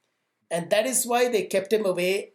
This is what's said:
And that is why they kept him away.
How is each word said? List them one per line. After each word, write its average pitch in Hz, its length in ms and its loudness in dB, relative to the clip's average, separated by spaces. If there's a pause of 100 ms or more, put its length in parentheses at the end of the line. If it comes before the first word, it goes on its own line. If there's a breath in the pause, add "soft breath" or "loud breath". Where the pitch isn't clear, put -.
(500)
And 170 200 -4
that 208 160 4
is 247 200 -2
why 240 240 2
they 202 140 0
kept - 300 -2
him 214 120 2
away. 185 500 -2